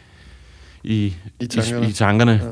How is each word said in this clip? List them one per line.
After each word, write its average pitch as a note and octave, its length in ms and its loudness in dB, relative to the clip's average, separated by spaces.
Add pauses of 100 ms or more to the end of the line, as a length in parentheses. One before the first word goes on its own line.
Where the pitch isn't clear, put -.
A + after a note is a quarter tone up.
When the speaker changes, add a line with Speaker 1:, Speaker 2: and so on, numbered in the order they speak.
(840)
Speaker 1:
i, A2 100 -6
Speaker 2:
I G2+ 220 -2 (240)
Speaker 1:
i, A#2+ 80 -8
Speaker 2:
tankerne. A#2 420 -2
Speaker 1:
i - 20 -6
tankerne. G#2+ 500 4 (100)